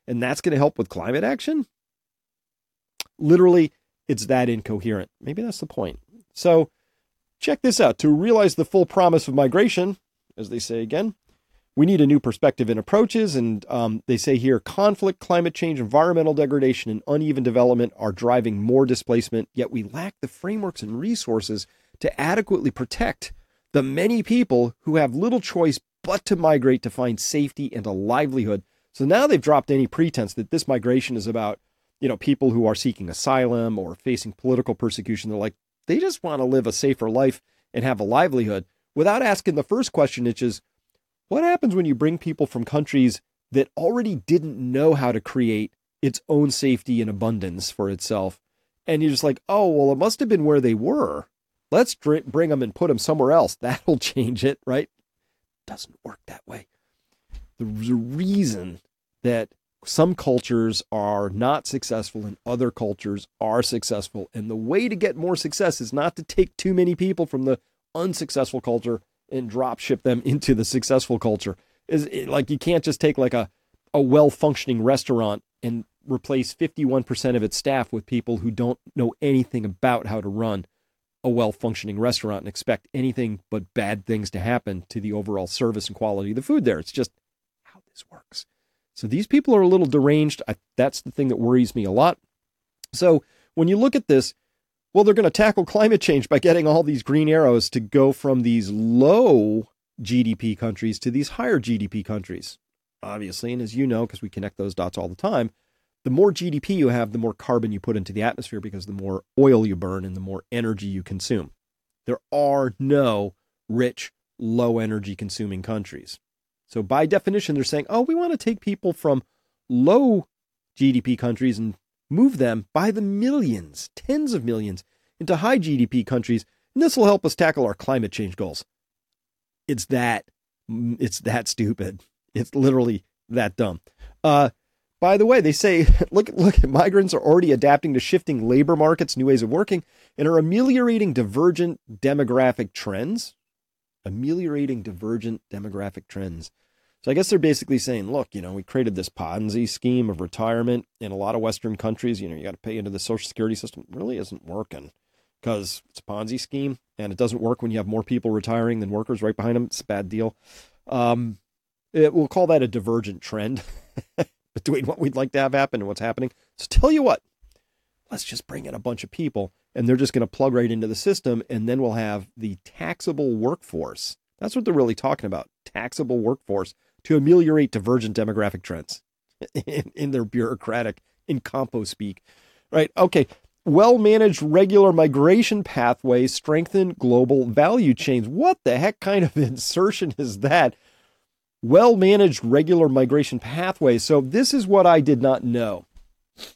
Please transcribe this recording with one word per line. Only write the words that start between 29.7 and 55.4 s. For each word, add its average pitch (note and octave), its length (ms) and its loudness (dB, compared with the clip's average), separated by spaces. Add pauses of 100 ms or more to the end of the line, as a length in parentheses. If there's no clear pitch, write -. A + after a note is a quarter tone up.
any C3+ 160 2
pretense D3+ 480 -2
that A2 160 -8
this E3 160 -2
migration B2 500 0
is G#2 120 -6
about, G#2+ 320 -4 (400)
you C3+ 80 -2
know, A#2 80 -2
people C3+ 340 0
who A2+ 160 2
are G#2+ 80 2
seeking G2+ 340 -6
asylum A#2 680 0
or F2+ 160 -8
facing A#2 380 -6
political B2+ 420 -2
persecution. A2 560 -6
They're G#2+ 80 -6
like, G#2 160 -6 (320)
they A3+ 140 0
just F#4 240 -4
wanna D3 200 -2
live B2+ 220 2
a A2 60 0
safer C3 360 -2
life C3 320 0 (320)
and A#2 120 -4
have A#2+ 160 -2
a G#2 40 -2
livelihood, A#2 600 0 (300)
without G3 280 2
asking G3 320 0
the D3 80 0
first A#3+ 300 -4
question, C#3 320 0
which A#2+ 180 -2
is, A#2 180 -2 (680)
what D4 160 0
happens D#4+ 320 2
when F3 100 2
you C#3+ 80 2
bring D#3 240 0
people D#3 260 -4
from A#2+ 200 -4
countries C#3 560 2 (320)
that C3+ 240 0
already G#3 400 -2
didn't D3 420 -2
know C3+ 360 2
how B2+ 180 0
to A2 80 -2
create A2 520 -2 (300)
its C3+ 260 -2
own D3 220 4
safety B2 500 0
and A2 80 -2
abundance F#2+ 640 -4
for G2 180 -4
itself? F#2+ 520 -6 (440)
And D#3 160 -2
you're D#3 120 2
just B2+ 100 -2
like, C#3+ 260 0
"Oh, G3 200 2
well, C#3+ 240 4
it C3+ 60 0
must G#3+ 200 0
have B3 100 -2
been F3+ 160 2
where D3 160 4
they A#2+ 140 2
were. A2 540 -2 (420)
Let's A3+ 240 2
dr-, D3+ 320 -2
bring D#3 240 0
'em C3 140 0
and G#2+ 100 -8
put E3+ 160 0
'em A#2+ 80 0
somewhere C#3+ 320 0
else. D#3 240 4
<laughs> - 60 -18
That'll B2+ 400 -2
change A#2+ 440 -2
it," C#3 220 0
right? C3 240 -2 (800)